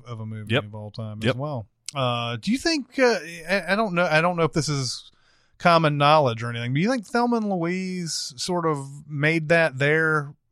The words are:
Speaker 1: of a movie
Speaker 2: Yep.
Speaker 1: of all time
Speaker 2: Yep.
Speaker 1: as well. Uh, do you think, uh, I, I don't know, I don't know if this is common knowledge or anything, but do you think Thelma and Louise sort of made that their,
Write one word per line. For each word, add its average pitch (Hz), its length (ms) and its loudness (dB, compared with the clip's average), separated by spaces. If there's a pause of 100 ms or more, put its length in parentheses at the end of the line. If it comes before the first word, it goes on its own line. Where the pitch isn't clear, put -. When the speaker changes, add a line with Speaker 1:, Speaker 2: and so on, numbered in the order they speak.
Speaker 1:
of 117 120 -12
a 110 60 -10
movie 107 280 -6
Speaker 2:
Yep. 117 120 0
Speaker 1:
of 104 100 -16
all 107 160 -14
time 107 320 -10
Speaker 2:
Yep. 117 80 2
Speaker 1:
as - 40 0
well. 131 320 -8 (280)
Uh, 120 440 -2
do 190 120 -2
you 269 80 0
think, 320 400 -2
uh, 240 180 4 (320)
I, 180 240 0
I - 20 2
don't 208 200 0
know, 175 100 4
I 156 160 4
don't 175 140 2
know 170 80 2
if 156 100 0
this 151 160 0
is 135 400 -4 (480)
common 160 400 4
knowledge 143 460 4
or 120 80 -6
anything, 120 220 -4
but - 20 0
do 151 60 2
you 208 100 2
think 247 160 -4
Thelma 240 300 0
and 214 120 -2
Louise 180 880 -4
sort 175 300 -2
of 143 420 -6
made 151 400 0
that 160 300 2
their, 151 560 2 (160)